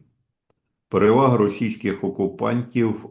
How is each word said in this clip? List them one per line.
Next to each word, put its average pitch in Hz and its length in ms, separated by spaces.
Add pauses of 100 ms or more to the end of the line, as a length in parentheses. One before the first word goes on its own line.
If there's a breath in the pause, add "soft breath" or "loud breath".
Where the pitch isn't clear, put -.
(880)
Перевага 117 480
російських 104 680
окупантів 110 1080